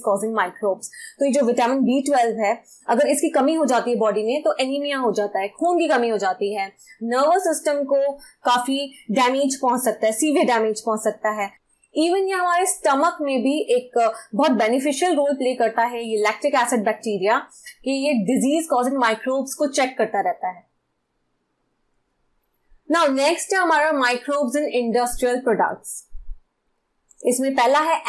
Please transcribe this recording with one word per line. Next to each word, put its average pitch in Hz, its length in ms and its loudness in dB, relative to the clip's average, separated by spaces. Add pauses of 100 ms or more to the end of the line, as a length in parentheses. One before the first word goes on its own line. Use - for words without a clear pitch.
causing 202 240 -2
microbes। 190 520 -2 (340)
तो 277 60 0
ये 277 60 2
जो 269 140 2
vitamin 240 340 0
B 254 220 2
twelve 240 380 0
है, 220 240 -2 (240)
अगर 240 200 2
इसकी 302 220 0
कमी 294 240 2
हो 320 120 0
जाती 240 260 0
है 240 40 0
बॉडी 214 280 0
में 277 200 -2
तो 311 160 0
anemia 277 380 -2
हो 247 140 -2
जाता 202 280 -2
है, 196 80 -4
खून 339 320 0
की 330 80 0
कमी 240 220 2
हो 214 80 0
जाती 196 360 -2
है, 196 200 -6 (300)
Nervous 285 380 2
system 294 420 0
को 277 280 0 (340)
काफी 269 640 -2
damage 269 500 0
पहुंच 254 220 0
सकता 220 240 0
है, 220 60 0
severe 302 320 2
damage 220 360 0
पहुंच 220 180 -2
सकता 214 300 -2
है। 208 220 -4 (480)
Even 349 240 2
ये 381 80 -2
हमारे 359 340 0
stomach 330 560 0
में 269 220 0
भी 285 180 0
एक, 247 360 -2
अ, 226 160 2 (220)
बहुत 285 160 4
beneficial 269 640 2
role 285 180 2
play 254 220 -2
करता 226 260 0
है 233 220 -2
ये 220 140 -2
lactic 220 380 0
acid 233 300 0
bacteria, 214 520 0 (460)
कि 262 80 -2
ये 277 220 0
disease 254 520 0
causing 254 320 0
microbes 262 560 -2
को 302 140 -2
check 269 300 -2
करता 208 240 -2
रहता 180 260 -4
है। - 280 -14 (2250)
Now 330 180 4
नेक्स्ट 285 440 0
है 381 60 2
हमारा 320 320 2
microbes 269 640 0
in 294 60 0 (200)
industrial 240 520 0
products। - 720 -2 (1200)
इसमें 269 300 0
पहला 269 240 4
है 320 300 0